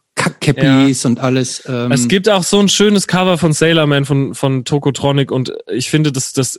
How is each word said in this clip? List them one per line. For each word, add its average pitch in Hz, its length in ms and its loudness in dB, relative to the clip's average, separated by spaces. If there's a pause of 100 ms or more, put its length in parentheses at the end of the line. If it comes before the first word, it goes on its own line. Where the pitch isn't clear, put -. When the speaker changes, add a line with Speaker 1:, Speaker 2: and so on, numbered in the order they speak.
(160)
Speaker 1:
Matrosen-Kackkäppis 135 880 2
Speaker 2:
Ja. 127 80 0
Speaker 1:
und 120 100 -2
alles, 127 460 -2
ähm. 123 260 -4
Speaker 2:
Es 120 160 0
gibt 196 200 2
auch 190 140 4
so 202 180 2
ein 202 80 4
schönes 202 380 2
Cover 185 320 0
von 160 140 2
Sailor 160 340 2
Man 143 180 2
von, 139 300 -2
von 135 300 -2
Tokotronic 143 640 -2
und 127 220 -4 (180)
ich 113 200 -6
finde, 151 220 2
das, 127 200 -6
das, 131 260 -4